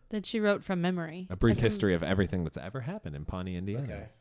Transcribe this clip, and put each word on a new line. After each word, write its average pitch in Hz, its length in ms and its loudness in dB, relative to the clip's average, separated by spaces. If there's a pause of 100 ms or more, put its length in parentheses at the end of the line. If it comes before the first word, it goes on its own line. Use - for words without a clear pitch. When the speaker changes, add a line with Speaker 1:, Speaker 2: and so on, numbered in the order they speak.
Speaker 1:
That 214 160 -6
she 226 160 -4
wrote 202 220 2
from 185 180 -2
memory. 175 480 -2
Speaker 2:
A 92 80 -6
brief 113 160 6
Speaker 1:
I - 20 4
can 123 80 2
Speaker 2:
history 104 300 4
of 82 100 2
everything 92 400 2
that's 78 140 -4
ever 95 240 -8
happened 131 340 -8
in 73 100 -8
Pawnee, 92 300 -4
Indiana. 101 280 -4
Speaker 3:
Okay. 104 220 -8 (160)